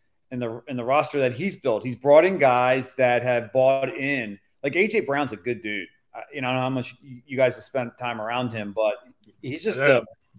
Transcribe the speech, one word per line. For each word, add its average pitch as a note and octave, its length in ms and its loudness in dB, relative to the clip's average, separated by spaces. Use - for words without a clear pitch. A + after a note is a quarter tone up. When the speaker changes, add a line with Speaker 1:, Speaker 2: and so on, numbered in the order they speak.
Speaker 1:
in B2+ 80 -8
the, A#2 300 -6
in C3 80 -8
the A#2+ 80 -4
roster D3 340 0
that B2+ 160 0
he's F3+ 220 -6
built. A2 280 -2
He's B2 120 -6
brought D3 280 8
in F#3+ 140 0
guys B2+ 560 2
that B2 280 2
have A#2+ 300 -2
bought C3+ 420 2
in. C3 440 -4
Like, C#3+ 140 -2
A G3+ 100 4
J A3 140 0
Brown's C#3 320 -2
a G#2 40 -10
good A#2 240 -6
dude. G#2 280 -6
Uh, A#2 60 -16
you D3 80 -10
know, B2+ 80 -4
I B2+ 40 0
don't B2+ 60 0
know B2+ 40 -2
how C3 80 -2
much B2+ 320 -6
you, B2+ 240 -20
you C3+ 100 -8
guys B2+ 200 2
have G#2+ 80 -16
spent A#2+ 340 -6
time A#2+ 220 -6
around A#2+ 300 -4
him, G#2 240 -8
but G#2+ 200 0
he's C#3+ 220 -8
just G3+ 160 -2
Speaker 2:
Yeah. C3+ 200 6